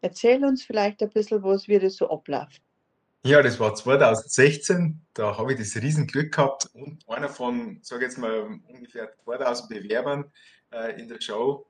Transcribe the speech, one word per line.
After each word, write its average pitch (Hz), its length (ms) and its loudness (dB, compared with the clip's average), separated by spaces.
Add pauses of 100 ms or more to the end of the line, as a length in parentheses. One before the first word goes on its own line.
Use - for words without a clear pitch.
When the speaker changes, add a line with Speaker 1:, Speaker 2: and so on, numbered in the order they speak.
Speaker 1:
Erzähl 240 440 2
uns 269 180 2
vielleicht 208 400 -2
ein 214 80 -2
bisschen 214 320 0
was, 196 260 0
wie 208 100 6
das 190 180 2
so - 120 -2
abläuft. - 540 -6 (640)
Speaker 2:
Ja, 143 180 8
das 113 180 2
war 107 140 2
zweitausendsechzehn. 147 1300 2 (100)
Da 107 240 -4
hab 113 140 -4
ich 131 80 -2
das 107 180 -6
Riesenglück 147 560 -2
gehabt - 400 -2
und - 360 -18
einer 123 200 -6
von, 120 540 -6
sag 123 160 -12
ich 123 60 -2
jetzt 123 140 -8
mal, 110 400 -4 (100)
ungefähr 117 440 -16 (100)
zweitausend - 460 -4
Bewerbern, 120 640 -4 (400)
äh, 113 260 -8
in 113 100 -18
der 113 120 -14
Show 123 500 -4